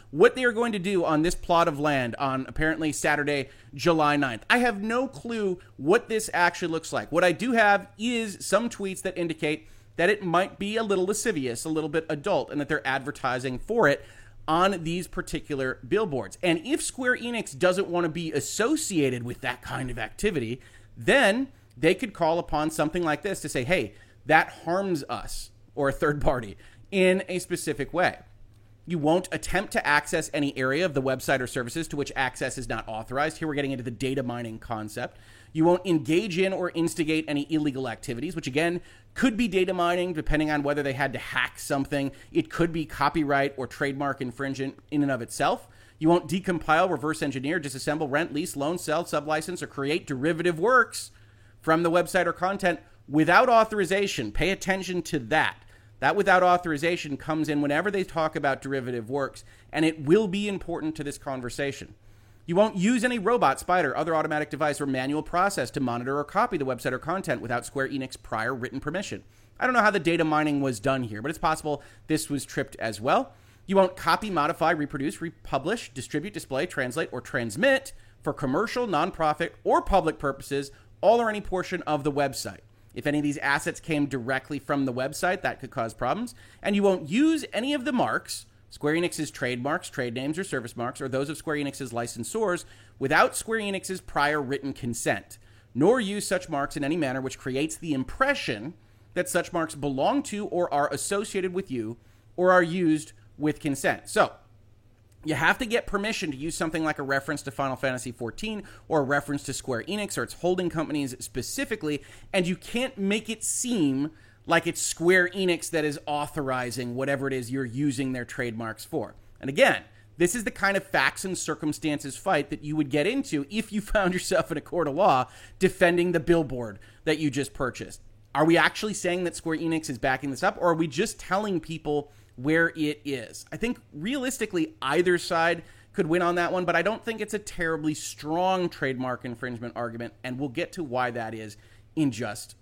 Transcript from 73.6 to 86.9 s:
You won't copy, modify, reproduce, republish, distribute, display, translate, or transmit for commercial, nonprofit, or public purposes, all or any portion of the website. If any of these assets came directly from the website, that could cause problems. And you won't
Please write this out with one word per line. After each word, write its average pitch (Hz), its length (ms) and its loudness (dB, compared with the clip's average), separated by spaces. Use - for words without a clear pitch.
You 190 100 -2
won't 190 220 4
copy, 185 320 2
modify, 160 400 2
reproduce, 147 500 -2
republish, 165 760 -4
distribute, 147 400 -6
display, 143 320 -2
translate, 135 440 -4
or 123 100 -6
transmit 139 720 0
for 147 120 -2
commercial, 208 540 0
nonprofit, 160 640 0
or 269 180 4
public 165 380 2
purposes, 139 500 -4
all 226 180 8
or 233 80 2
any 208 140 -2
portion 180 400 -4
of 147 220 -2
the 147 80 2
website. 135 480 -2
If - 120 -10
any 147 140 2
of 147 40 0
these 143 160 0
assets 151 400 0
came 147 280 0
directly 131 500 -4
from 143 280 0
the 131 80 -2
website, 156 500 -2
that 127 160 -2
could 127 100 -12
cause 113 240 -4
problems. 180 400 -2
And 202 120 2
you 202 60 4
won't 185 280 4